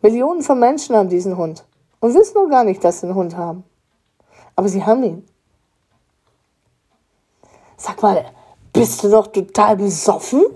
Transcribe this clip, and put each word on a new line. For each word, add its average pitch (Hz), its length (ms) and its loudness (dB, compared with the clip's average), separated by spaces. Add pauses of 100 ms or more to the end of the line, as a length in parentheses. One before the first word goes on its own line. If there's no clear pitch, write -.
Millionen 254 420 0
von 269 160 0
Menschen 247 380 0
haben 196 120 2
diesen 180 280 -4
Hund 165 280 -8 (360)
und 233 120 0
wissen 403 220 4
noch 392 160 2
gar 254 140 4
nicht, 190 180 -2
dass 175 160 0
sie - 80 -10
einen 185 80 -6
Hund 175 220 -4
haben. 175 260 -10 (960)
Aber 190 120 0
sie 190 160 -4
haben 240 200 2
ihn. 170 220 -6 (2500)
Sag - 260 -12
mal, 185 220 2 (480)
bist - 320 0
du 208 40 2
noch 208 200 4
total 208 480 0
besoffen? 196 680 -2 (140)